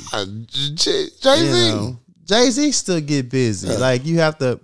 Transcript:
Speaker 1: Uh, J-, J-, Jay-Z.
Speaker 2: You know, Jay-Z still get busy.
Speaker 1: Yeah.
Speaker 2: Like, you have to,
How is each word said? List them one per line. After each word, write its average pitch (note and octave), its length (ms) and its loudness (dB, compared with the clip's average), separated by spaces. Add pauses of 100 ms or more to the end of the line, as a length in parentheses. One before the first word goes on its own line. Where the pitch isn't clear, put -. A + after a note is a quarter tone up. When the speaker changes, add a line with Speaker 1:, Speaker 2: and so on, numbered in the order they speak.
(120)
Speaker 1:
Uh, G#2 140 -4 (220)
J-, C#3+ 260 -6
J-, - 340 0 (140)
Jay-Z. C#4+ 240 4
Speaker 2:
You - 60 0 (240)
know, B2+ 240 -6 (260)
Jay-Z B3 460 2
still F3+ 280 -2
get C#3+ 300 -2
busy. A#2+ 380 0
Speaker 1:
Yeah. A#2 100 0
Speaker 2:
Like, B2+ 300 0
you E3 100 2
have D#3 220 2
to, B2 240 -2